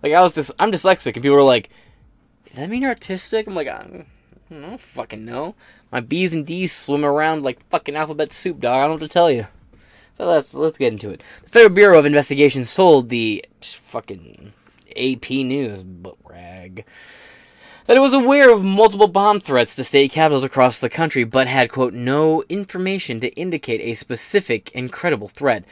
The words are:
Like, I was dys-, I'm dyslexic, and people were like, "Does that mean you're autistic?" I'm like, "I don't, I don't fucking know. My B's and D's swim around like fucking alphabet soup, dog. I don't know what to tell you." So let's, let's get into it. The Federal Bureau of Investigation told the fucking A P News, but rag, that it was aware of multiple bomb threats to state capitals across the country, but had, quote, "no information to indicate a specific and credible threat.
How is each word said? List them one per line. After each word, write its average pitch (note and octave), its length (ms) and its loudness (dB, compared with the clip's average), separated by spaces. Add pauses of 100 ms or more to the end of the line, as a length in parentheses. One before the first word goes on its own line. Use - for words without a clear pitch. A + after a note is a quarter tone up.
Like, D3 120 -4
I F3 100 6
was F3 120 2
dys-, D3 260 -6
I'm G#3 100 0
dyslexic, F3+ 440 0
and A#2 80 -12
people C#3 140 4
were C#3+ 60 8
like, B2+ 280 2 (800)
"Does - 100 -18
that D#3 120 -10
mean B3 120 -6
you're C4 120 -4
autistic?" G#3 540 -8
I'm F#3+ 80 -10
like, D3+ 100 -6
"I - 120 -10
don't, - 280 -20 (420)
I E3 120 -20
don't F#3+ 200 -18
fucking A2 440 -16
know. C3+ 320 -12 (340)
My B2 80 -8
B's D#3+ 340 -4
and D#3 140 -6
D's E3+ 260 -8
swim C#3+ 320 -4
around D3+ 380 -2
like C3 260 -8
fucking D3 280 -6
alphabet D3+ 360 -6
soup, E3+ 280 -8
dog. B2 160 -2
I C3+ 60 0
don't D3 80 0
know D#3+ 40 -4
what D#3 60 -10
to D#3 80 -12
tell F3 220 2
you." A#2 180 -4 (680)
So - 80 -8
let's, D#3+ 280 0
let's D#3 240 -4
get B2 140 -2
into G#2 180 -12
it. E2+ 100 -16 (220)
The - 60 -20
Federal A3 260 8
Bureau G3 240 6
of D3 80 6
Investigation C#3+ 560 2
told C#3+ 460 4
the A2+ 360 -4 (160)
fucking - 920 -18 (420)
A B2+ 220 -4
P C3 260 -8
News, B2+ 400 -6
but F#2 320 -20 (100)
rag, F2+ 600 -20 (1000)
that A#3+ 100 6
it C4 40 8
was C4+ 140 4
aware C4+ 360 6
of G#3 140 4
multiple G3 440 4
bomb G3+ 320 2
threats B2+ 340 -2
to C3+ 80 -8
state C#3 300 2
capitals D3+ 320 2
across B2+ 340 2
the B2 100 -4
country, D#3 360 -2
but B2+ 240 0
had, B2+ 200 0
quote, B2+ 240 -4
"no C#3+ 560 -2
information F#3+ 720 -8
to A#2+ 140 -6
indicate D#3 460 -8
a A#2 140 -8
specific - 800 -6
and B2+ 180 -10
credible B2 360 -6
threat. A#2 440 -4